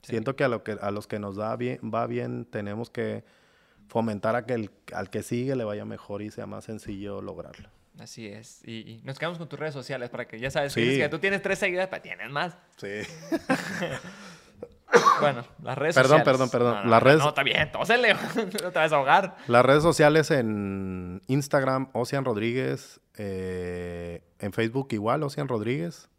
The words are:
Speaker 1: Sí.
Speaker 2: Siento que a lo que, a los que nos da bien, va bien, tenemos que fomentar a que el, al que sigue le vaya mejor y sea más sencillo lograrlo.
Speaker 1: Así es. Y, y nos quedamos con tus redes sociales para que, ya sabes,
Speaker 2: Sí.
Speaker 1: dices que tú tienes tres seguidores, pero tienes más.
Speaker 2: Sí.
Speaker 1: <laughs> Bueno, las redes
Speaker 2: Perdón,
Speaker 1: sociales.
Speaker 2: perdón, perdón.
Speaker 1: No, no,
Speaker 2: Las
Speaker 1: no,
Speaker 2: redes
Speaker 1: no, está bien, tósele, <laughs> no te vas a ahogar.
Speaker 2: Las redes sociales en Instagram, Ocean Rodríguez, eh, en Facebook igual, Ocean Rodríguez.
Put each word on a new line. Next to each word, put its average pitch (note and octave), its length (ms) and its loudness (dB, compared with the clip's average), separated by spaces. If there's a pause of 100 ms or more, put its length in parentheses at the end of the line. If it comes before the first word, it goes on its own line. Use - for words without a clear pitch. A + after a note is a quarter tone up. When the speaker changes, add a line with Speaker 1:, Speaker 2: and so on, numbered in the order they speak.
Speaker 1:
Sí. - 80 -14
Speaker 2:
Siento A2+ 240 -4
que D3 80 -2
a C3+ 60 2
lo A2+ 160 -2
que, G#2+ 160 -6
a G2+ 100 -4
los G#2 160 -8
que G#2+ 140 -8
nos G2+ 160 -8
da A2 180 -4
bien, B2 240 -6 (160)
va A#2 140 -2
bien, A#2+ 380 -8
tenemos G#2+ 440 -8
que A2 320 -6 (640)
fomentar A2 480 -2
a A#2+ 120 -2
que B2 80 -2
el, A2 160 -4 (220)
al G2 180 -8
que G#2+ 120 -6
sigue B2 320 -4
le B2 100 -4
vaya G#2 200 -6
mejor G#2 380 -12
y G#2+ 100 -10
sea G#2+ 140 -12
más G#2 180 -12
sencillo G2+ 580 -10
lograrlo. F2+ 460 -14 (300)
Speaker 1:
Así A2 300 -16
es. G#2+ 360 -20
Y, A2+ 240 -14
y A2+ 160 -18
nos C3 140 -12
quedamos E3+ 180 -6
con E3 120 -14
tus C#3 100 -14
redes D3+ 160 -8
sociales B2+ 360 -10
para A#2+ 180 -10
que, A2 100 -16
ya B2+ 120 -6
sabes, C#3 220 -2
Speaker 2:
Sí. B2 80 0
Speaker 1:
dices B2+ 200 2
que D3 100 0
tú D#3 80 -6
tienes G3 240 -2
tres F#3+ 160 -2
seguidores, F#3 300 -2
pero C3+ 120 -8
tienes F#2+ 300 -14
más. E3 260 -4 (200)
Speaker 2:
Sí. G2+ 240 -8 (300)
Speaker 1:
<laughs> D#4+ 100 -2 (1800)
Bueno, C3 240 0 (180)
las B2 160 -6
redes D#3 160 0
Speaker 2:
Perdón, C3+ 260 8
Speaker 1:
sociales. - 40 2
Speaker 2:
perdón, C3 260 4
perdón. A#2+ 280 4
Speaker 1:
No, G2 60 -6
no, A#2 60 4
Speaker 2:
Las A2+ 120 10
Speaker 1:
no, A#2+ 40 6
Speaker 2:
redes D3 140 10
Speaker 1:
no, C#3+ 80 4
está C#3+ 140 0
bien, - 280 2
tósele, G#3+ 440 4
<laughs> F#3+ 480 -4
no F3 100 -6
te E3+ 60 0
vas D#3 140 4
a D3+ 40 2
ahogar. E3 400 4 (100)
Speaker 2:
Las B2 180 8
redes C#3 180 6
sociales D#3 500 6
en G2 960 -2
Instagram, C3+ 640 0
Ocean B2+ 320 -2
Rodríguez, B2 760 -4 (160)
eh, F2+ 1040 -8 (180)
en G2+ 120 -6
Facebook B2 380 -2
igual, A#2 320 -2
Ocean C#3+ 240 -6
Rodríguez. B2+ 600 -6 (100)